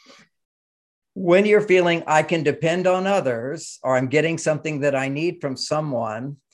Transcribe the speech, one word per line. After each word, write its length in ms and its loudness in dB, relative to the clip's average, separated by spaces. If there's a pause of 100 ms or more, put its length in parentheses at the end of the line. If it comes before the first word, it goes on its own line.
(1160)
When 320 4
you're 140 6
feeling, 460 2
"I 160 4
can 220 -2
depend 420 0
on 200 2
others," 760 -4
or, 140 2
"I'm 120 0
getting 300 0
something 420 -4
that 160 0
I 120 -2
need 320 -4
from 160 -6
someone," 800 -4 (180)